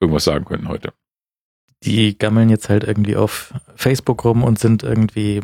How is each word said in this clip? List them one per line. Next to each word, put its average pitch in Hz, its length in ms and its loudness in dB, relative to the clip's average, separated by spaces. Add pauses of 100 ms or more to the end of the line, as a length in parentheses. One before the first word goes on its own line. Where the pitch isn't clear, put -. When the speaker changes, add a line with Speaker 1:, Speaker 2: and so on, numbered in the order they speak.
Speaker 1:
irgendwas 78 240 0
sagen 76 200 -2
könnten - 240 -8
heute. - 240 -10 (920)
Speaker 2:
Die 107 340 2
gammeln 113 320 4
jetzt 107 180 0
halt 104 160 2
irgendwie 104 320 -2
auf - 360 -4 (240)
Facebook 131 480 -2
rum 117 200 2
und 117 140 2
sind 113 240 2
irgendwie 107 600 -2